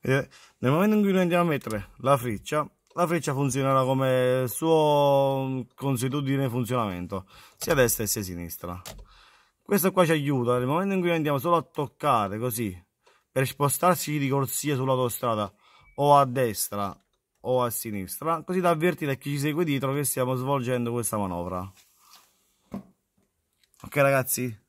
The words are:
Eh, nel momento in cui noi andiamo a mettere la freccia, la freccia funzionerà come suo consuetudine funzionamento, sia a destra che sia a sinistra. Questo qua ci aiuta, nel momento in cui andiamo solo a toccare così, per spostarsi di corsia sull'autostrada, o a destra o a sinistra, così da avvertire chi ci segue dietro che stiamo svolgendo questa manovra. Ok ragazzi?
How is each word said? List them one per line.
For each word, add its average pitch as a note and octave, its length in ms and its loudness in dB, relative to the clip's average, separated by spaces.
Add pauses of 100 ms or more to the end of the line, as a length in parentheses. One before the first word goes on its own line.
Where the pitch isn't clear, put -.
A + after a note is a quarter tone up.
Eh, C3+ 220 0 (300)
nel A#2+ 120 0
momento G3+ 260 4
in G#3 40 4
cui G3 120 2
noi F#3 100 4
andiamo F3 220 2
a - 20 0
mettere A2 540 -4
la C3+ 180 4
freccia, B2 520 -4 (220)
la E3+ 140 0
freccia D#3 260 -2
funzionerà C3+ 520 2
come B2+ 640 2
suo C#3 1300 2
consuetudine C3+ 760 -2
funzionamento, G2+ 760 -4 (300)
sia - 160 -4
a D#3+ 40 2
destra A#2+ 280 4
che G2+ 60 -4
sia A2+ 100 -4
a G2 40 -6
sinistra. F2 580 -10 (800)
Questo F#3 300 0
qua F#3 120 4
ci D#3 60 2
aiuta, C#3 480 2
nel B2 80 -2
momento F3+ 260 0
in F#3+ 80 0
cui F3 100 0
andiamo D3+ 280 0
solo E3+ 180 2
a D#3 60 2
toccare A#2 760 0
così, A2+ 400 -4 (540)
per C3 140 0
spostarsi D3+ 720 0
di C#3 100 0
corsia C#3 460 -2
sull'autostrada, B2+ 760 -2 (440)
o C#3+ 240 6
a C#3+ 80 6
destra G#2+ 680 -2 (520)
o B2+ 160 2
a A#2+ 80 -2
sinistra, A2+ 720 -6
così F#3 180 -2
da F3 100 4
avvertire D3+ 460 0
chi - 140 -8
ci C#3+ 80 -2
segue D3+ 260 0
dietro C#3 300 -2
che C#3+ 100 -2
stiamo C3 300 -2
svolgendo B2+ 580 -2
questa A#2 240 -4
manovra. F2+ 440 -4 (2250)
Ok - 160 -10
ragazzi? C3 580 0 (140)